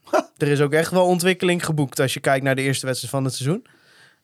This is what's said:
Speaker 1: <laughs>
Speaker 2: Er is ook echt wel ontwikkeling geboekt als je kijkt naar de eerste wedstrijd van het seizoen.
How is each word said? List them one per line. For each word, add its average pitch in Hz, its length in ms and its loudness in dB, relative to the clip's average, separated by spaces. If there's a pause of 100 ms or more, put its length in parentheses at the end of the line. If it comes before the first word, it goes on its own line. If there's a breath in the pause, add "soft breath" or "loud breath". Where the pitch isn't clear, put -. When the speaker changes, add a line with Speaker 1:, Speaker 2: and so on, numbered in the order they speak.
(100)
Speaker 1:
<laughs> - 260 0
Speaker 2:
Er 147 120 -2
is 143 120 2
ook 143 120 0
echt 160 180 2
wel 180 160 4
ontwikkeling 175 580 0
geboekt 147 360 -2
als 135 140 0
je 151 60 -10
kijkt 135 240 2
naar 135 120 2
de 131 60 -2
eerste 135 240 -2
wedstrijd 127 280 -6
van 135 100 -2
het 127 100 -4
seizoen. 160 320 -4 (580 soft breath)